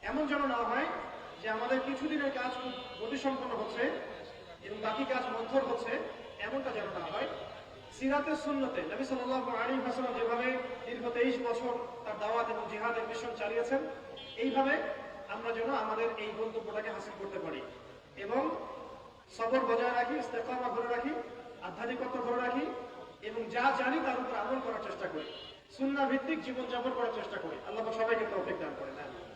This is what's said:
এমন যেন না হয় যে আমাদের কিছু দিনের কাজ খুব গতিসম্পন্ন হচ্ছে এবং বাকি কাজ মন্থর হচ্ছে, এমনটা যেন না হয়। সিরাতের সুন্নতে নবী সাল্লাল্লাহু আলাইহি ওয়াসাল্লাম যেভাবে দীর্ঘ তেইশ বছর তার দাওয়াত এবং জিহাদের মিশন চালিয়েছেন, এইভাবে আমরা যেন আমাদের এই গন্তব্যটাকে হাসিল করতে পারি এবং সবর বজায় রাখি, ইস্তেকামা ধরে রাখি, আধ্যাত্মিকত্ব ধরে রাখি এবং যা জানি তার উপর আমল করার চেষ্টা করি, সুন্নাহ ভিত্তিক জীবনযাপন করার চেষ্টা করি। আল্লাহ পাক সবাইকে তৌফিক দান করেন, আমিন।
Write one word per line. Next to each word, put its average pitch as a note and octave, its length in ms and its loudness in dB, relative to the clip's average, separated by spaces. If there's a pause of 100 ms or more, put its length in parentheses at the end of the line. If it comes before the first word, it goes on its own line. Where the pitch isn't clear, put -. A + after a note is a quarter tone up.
(100)
এমন C#4+ 200 2
যেন C#4+ 120 4 (120)
না A#3+ 60 2 (100)
হয় C4+ 180 2 (520)
যে A3 60 -4 (100)
আমাদের B3 300 2
কিছু C4+ 260 -2
দিনের C#4+ 260 2
কাজ B3 120 0 (100)
খুব B3+ 140 -4 (260)
গতিসম্পন্ন B3+ 600 0
হচ্ছে A3+ 240 0 (800)
এবং G#3 200 -6
বাকি A#3+ 260 0
কাজ B3+ 120 2 (100)
মন্থর C4 360 2
হচ্ছে, A3+ 220 0 (540)
এমনটা C4 300 0
যেন G3+ 120 -2 (100)
না E3 140 -4
হয়। C4 160 0 (680)
সিরাতের C#4+ 480 2
সুন্নতে C#4 360 0 (120)
নবী B3+ 180 0
সাল্লাল্লাহু B3+ 400 0 (120)
আলাইহি C4 200 2
ওয়াসাল্লাম B3 360 0
যেভাবে A#3+ 300 4 (380)
দীর্ঘ A#3+ 180 -4 (120)
তেইশ B3 200 6 (100)
বছর A#3+ 260 2 (320)
তার G#3+ 180 -4
দাওয়াত A3+ 320 4
এবং G#3+ 180 -2
জিহাদের A3+ 380 0
মিশন A3+ 300 -4
চালিয়েছেন, A#3 400 2 (640)
এইভাবে C4+ 300 6 (600)
আমরা A#3 240 -2
যেন A#3 120 2 (140)
আমাদের A3+ 240 2 (160)
এই G#3+ 140 -4
গন্তব্যটাকে G#3+ 580 -2
হাসিল G3+ 240 -8
করতে G3 240 -4
পারি D3 160 -4 (640)
এবং A#3+ 180 4 (960)
সবর A#3+ 320 4
বজায় - 300 4
রাখি, - 240 2
ইস্তেকামা - 540 -2
ধরে A#3 180 2
রাখি, B3+ 180 2 (540)
আধ্যাত্মিকত্ব B3 500 -2 (100)
ধরে A#3+ 200 4
রাখি C4 180 4 (640)
এবং A3 120 -2 (140)
যা B3 100 4 (160)
জানি C4 260 4
তার B3+ 160 2
উপর - 200 -2
আমল B3+ 240 2
করার - 200 -2
চেষ্টা - 260 -4
করি, D#3 140 -4 (500)
সুন্নাহ C#4 360 4
ভিত্তিক C#4+ 340 2
জীবনযাপন B3 520 0
করার A3+ 200 4
চেষ্টা G3+ 260 -4
করি। D#3+ 120 -4 (100)
আল্লাহ A3 200 -2
পাক G#3+ 140 0
সবাইকে A3+ 320 6
তৌফিক F3+ 300 0
দান D3+ 160 -4
করেন, - 260 -6
আমিন। - 200 -10 (120)